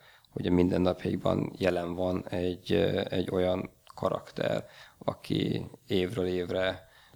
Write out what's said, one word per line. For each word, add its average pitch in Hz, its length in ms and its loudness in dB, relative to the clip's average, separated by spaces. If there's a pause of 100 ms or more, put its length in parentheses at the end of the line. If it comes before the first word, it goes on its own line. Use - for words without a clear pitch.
(300)
hogy - 160 -6
a 90 60 4
mindennapjaikban 92 1080 2
jelen 87 360 0
van 92 340 -2
egy, 90 440 -2
eh, 95 320 2
egy 90 260 -2
olyan 92 400 0 (240)
karakter, - 720 -2 (320)
aki - 680 -2 (200)
évről 92 400 0
évre 90 640 -2 (280)